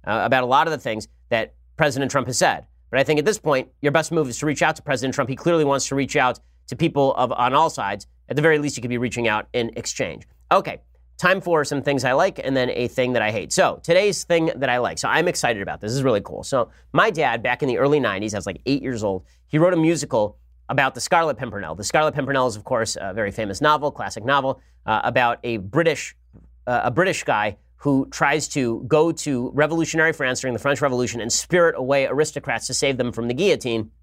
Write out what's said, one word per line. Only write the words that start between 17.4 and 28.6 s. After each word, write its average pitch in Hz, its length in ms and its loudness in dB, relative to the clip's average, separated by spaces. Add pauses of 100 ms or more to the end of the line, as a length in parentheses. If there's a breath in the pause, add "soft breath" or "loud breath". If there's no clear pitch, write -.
back 123 220 -2
in 135 40 0
the 120 100 0
early 143 200 2
nineties, 104 360 -2
I 104 40 -4
was, 92 80 -6
like, 92 200 -8
eight 139 160 0
years 117 200 -6
old. 95 220 -4 (240)
He 151 100 0
wrote 180 160 4
a - 20 2
musical 151 640 0 (320)
about 135 240 2
the 120 60 -12
Scarlet 165 360 2
Pimpernel. 101 380 -8
The 101 100 -10
Scarlet 156 300 2
Pimpernel 135 320 0
is, 107 100 -4
of 104 80 -16
course, 113 340 -2
a 95 140 -8
very 104 180 -2
famous 98 300 -6
novel, 147 300 2
classic 104 340 -10
novel, 135 380 0 (240 soft breath)
uh, 107 180 0
about 120 400 2
a 117 140 -2
British, 131 580 -2 (500)
uh, 120 180 0
a 120 60 2
British 170 340 0
guy 107 340 0 (180)
who 135 340 0
tries 147 380 0
to 120 400 -2